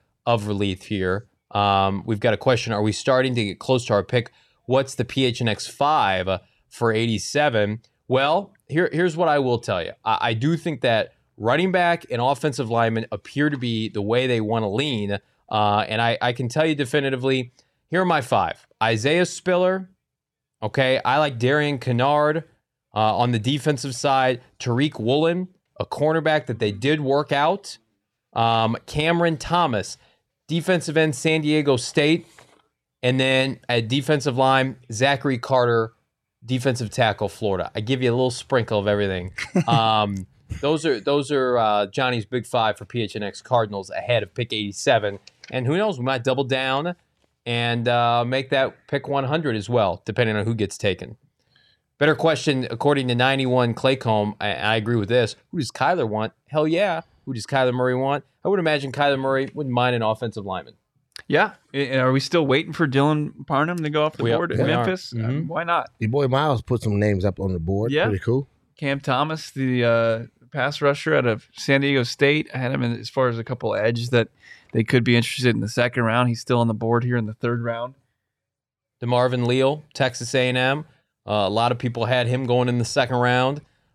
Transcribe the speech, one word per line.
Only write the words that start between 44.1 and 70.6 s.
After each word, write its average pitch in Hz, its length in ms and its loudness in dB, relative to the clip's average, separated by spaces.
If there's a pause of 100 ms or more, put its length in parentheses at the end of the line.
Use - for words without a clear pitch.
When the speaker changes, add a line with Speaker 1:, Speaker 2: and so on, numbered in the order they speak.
Speaker 1:
of 98 100 -12
pick 117 200 -6
eighty-seven. 104 680 0 (320)
And 127 160 -4
who 156 100 0
knows, 196 220 -2
we 120 60 -4
might 131 180 -2
double 135 220 0
down 135 500 -2 (500)
and, 120 420 -2
uh, 120 380 2
make 131 260 -2
that 135 360 -2
pick 139 220 -4
one 139 160 -2
hundred 143 320 -2
as 104 120 -6
well, 101 360 2
depending 110 320 0
on 101 80 -2
who 113 100 0
gets 104 220 -4
taken. 104 400 -4 (800)
Better 147 180 4
question, 151 560 0
according 135 380 0
to 120 60 0
ninety-one 127 580 2
Claycomb, 110 640 0
I, 101 140 -2
I 101 240 0
agree 113 180 0
with 104 140 0
this. 117 260 2 (160)
Who 180 60 -6
does 135 120 -4
Kyler 143 380 0
want? 107 240 -4 (160)
Hell 151 200 0
yeah. 165 340 0 (240)
Who 135 80 -8
does 113 120 -8
Kyler 127 280 2
Murray 127 220 0
want? 135 280 -2 (240)
I - 20 0
would 196 100 2
imagine 147 340 -2
Kyler 143 260 2
Murray 135 340 0
wouldn't 135 220 -6
mind 123 180 2
an 117 80 0
offensive 110 440 -4
lineman. 90 300 -10 (520)
Speaker 2:
Yeah. 190 280 0 (180)
A-, 139 160 -2
and 131 100 0
are 131 140 2
we 135 80 2
still 160 260 0
waiting 151 240 0
for 156 160 0
Dylan 143 580 0
Parham 156 340 -2
to 151 100 -4
go 151 160 0
off 156 100 -4
the 147 80 -4
Speaker 1:
We 117 80 2
are. 117 60 2
Speaker 2:
board 175 160 0
at - 60 0
Speaker 1:
We - 40 2
are. - 220 2
Speaker 2:
Memphis? 185 260 -4
Uh, 120 60 -8
Speaker 1:
Mm-hmm. 135 320 -2
Speaker 2:
why 170 160 -6
not? 170 240 -2 (100)
Speaker 3:
Your 110 100 0
boy 139 200 2
Miles 135 320 2
put 120 200 -2
some 104 160 0
names 101 280 2
up 95 160 -2
on 95 100 -2
the 87 80 -4
board. 98 320 -2
Speaker 2:
Yeah. 151 160 2
Speaker 3:
Pretty 98 160 -2
cool. 131 240 0 (300)
Speaker 2:
Cam 139 240 -4
Thomas, 147 500 -2
the, 127 320 0
uh, 117 400 2 (300)
pass 143 280 -2